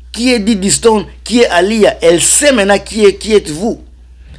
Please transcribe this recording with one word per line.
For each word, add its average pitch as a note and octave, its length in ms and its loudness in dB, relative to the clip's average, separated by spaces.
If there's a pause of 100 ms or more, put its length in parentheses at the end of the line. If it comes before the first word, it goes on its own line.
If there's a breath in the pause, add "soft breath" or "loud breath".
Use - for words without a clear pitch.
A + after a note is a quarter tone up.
(100)
qui B3 220 -2
est A#3+ 60 0
Diddy G3 320 -2
Stone, G#3+ 340 0 (180)
qui A#3 180 0
est - 80 2
Alia, F#3+ 520 0
elle E3+ 220 2
sait - 280 0
maintenant G3+ 280 2
qui G#3 260 -4
est, G3 120 2
qui G#3+ 180 -6
êtes-vous. F#3+ 480 -4 (560 soft breath)